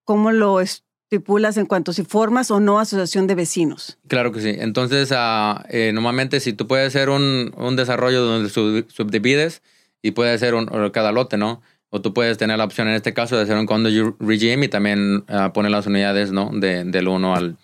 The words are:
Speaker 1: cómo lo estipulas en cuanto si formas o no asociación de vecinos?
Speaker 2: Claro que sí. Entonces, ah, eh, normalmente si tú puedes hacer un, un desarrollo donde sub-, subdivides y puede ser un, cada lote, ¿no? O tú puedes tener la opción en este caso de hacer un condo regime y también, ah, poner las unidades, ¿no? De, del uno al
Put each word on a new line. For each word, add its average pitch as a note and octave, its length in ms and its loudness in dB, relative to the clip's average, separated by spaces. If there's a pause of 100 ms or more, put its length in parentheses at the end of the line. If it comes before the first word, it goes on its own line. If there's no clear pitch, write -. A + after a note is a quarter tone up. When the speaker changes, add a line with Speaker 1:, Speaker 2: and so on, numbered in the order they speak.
Speaker 1:
cómo G#3+ 280 2
lo G3+ 280 4
estipulas G3+ 960 -2
en G#3 100 0
cuanto F3+ 260 -2
si F#3+ 120 -4
formas A3+ 460 0
o G3+ 100 2
no G#3 180 4
asociación F#3+ 480 -2
de G3 80 0
vecinos? E3+ 640 -4 (100)
Speaker 2:
Claro A#2+ 240 0
que A2 80 -8
sí. G#2+ 180 -2
Entonces, B2+ 560 0
ah, A2 540 0
eh, A2+ 240 0
normalmente B2+ 480 0
si B2 120 -2
tú G2+ 140 -6
puedes C3 220 2
hacer C3+ 220 0
un, C#3 460 0
un B2 200 -2
desarrollo B2+ 460 2
donde A2+ 260 0
sub-, G#2+ 420 0
subdivides A#2+ 720 0 (400)
y G#2+ 100 0
puede A#2 260 0
ser A#2+ 160 0
un, A2+ 120 0 (260)
cada G#2+ 200 0
lote, B2 240 0
¿no? A2 260 -2 (280)
O G2+ 100 -6
tú G2 140 -4
puedes A#2 240 0
tener A2 200 0
la A2 60 2
opción A2 240 -4
en A2 60 0
este A2 180 -2
caso A#2+ 240 -2
de A2 60 2
hacer G#2+ 140 0
un G#2+ 100 0
condo A2 240 2 (300)
regime A#2 460 2
y - 20 -2
también, G2+ 600 0
ah, G2 240 -2
poner G#2 200 0
las G#2 140 -2
unidades, G2+ 440 0
¿no? G2 220 -2
De, F#2 320 -2
del F#2 240 0
uno F#2 260 0
al F2 300 -2